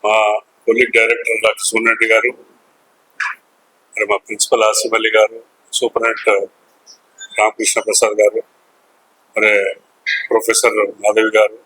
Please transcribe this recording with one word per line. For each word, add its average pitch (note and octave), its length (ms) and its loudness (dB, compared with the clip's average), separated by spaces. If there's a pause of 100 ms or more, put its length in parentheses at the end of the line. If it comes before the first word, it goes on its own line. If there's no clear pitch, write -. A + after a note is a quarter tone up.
మా G#2+ 320 2
కొలీగ్ - 540 -2
డైరెక్టర్ A2+ 520 0
డాక్టర్ - 240 -2
సుమన్ A2+ 200 -2
రెడ్డి A2+ 200 0
గారు, A2 200 2 (1700)
మరి A2 80 -2
మా G2+ 120 -4
ప్రిన్సిపల్ G#2+ 460 -2
ఆసిఫ్ G#2+ 300 0
అలీ A2 240 0
గారు, A2+ 260 2 (300)
సూపరింటెండెంట్ A#2 760 -2 (880)
రామకృష్ణ A2 420 -2
ప్రసాద్ A2 300 0
గారు, G#2+ 320 2 (920)
మరి G2+ 420 0 (500)
ప్రొఫెసర్ A2+ 440 2
మాధవి G#2+ 640 0
గారు G#2+ 160 2 (120)